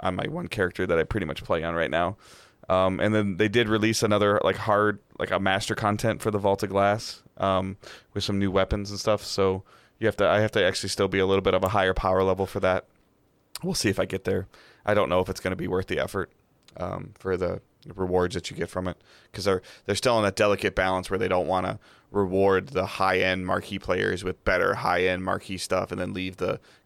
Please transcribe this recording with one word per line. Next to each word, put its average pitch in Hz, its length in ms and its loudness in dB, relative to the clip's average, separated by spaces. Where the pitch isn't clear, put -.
on 92 160 -2
my - 120 -4
one 175 200 -8
character 92 380 -2
that 82 120 2
I 80 60 4
pretty 95 220 -4
much - 180 -8
play 82 180 -2
on 85 120 -4
right 82 160 0
now. 87 260 0
Um, 92 300 2
and 107 140 2
then 101 220 2
they 104 120 2
did 110 200 2
release 110 340 2
another, 104 400 4
like, 98 140 2
hard, 104 420 2
like, 90 120 -4
a 92 80 0
master 98 360 0
content 107 480 -2
for 113 80 -2
the 104 80 0
Vault 98 240 0
of 101 80 -4
Glass, 101 520 0
um, 95 400 -2
with 101 100 -4
some 101 140 0
new 98 120 2
weapons 101 400 0
and 101 80 -10
stuff. 107 240 0
So 95 400 0
you 110 80 0
have 104 100 0
to, 98 100 2
I 98 140 4
have 107 120 0
to 101 120 2
actually 98 240 0
still 98 200 0
be 95 100 0
a 95 80 4
little 98 160 2
bit 95 100 2
of 95 100 2
a 92 60 2
higher 95 240 2
power 95 300 2
level 95 240 2
for 98 140 -6
that. 92 260 0
We'll 175 120 -4
see - 160 0
if 95 100 0
I 92 60 0
get 95 180 -6
there. 95 220 -2
I 104 80 2
don't 92 160 2
know 90 100 2
if 92 80 -2
it's 95 120 -8
gonna 92 160 -4
be 85 120 -6
worth 92 200 -2
the 78 100 -2
effort, 90 320 -4
um, 95 400 -8
for 95 180 -4
the 90 240 -2
rewards 90 400 0
that 87 160 -6
you - 80 -14
get 85 100 -4
from 92 180 -6
it, 87 120 -8
'cause 92 140 -6
they're, 95 160 2
they're 101 80 0
still 117 240 2
in 107 40 2
that 98 140 0
delicate 101 380 2
balance 92 340 0
where 95 100 -2
they 98 100 -2
don't 90 180 0
wanna 92 320 -2
reward 98 580 2
the 90 160 -2
high-end 92 600 0
marquee 95 320 -4
players 95 440 -2
with 92 220 -6
better 95 300 2
high-end 92 500 0
marquee 95 320 -4
stuff 90 340 -4
and 95 80 -8
then 95 140 -6
leave 92 240 -8
the 92 240 -4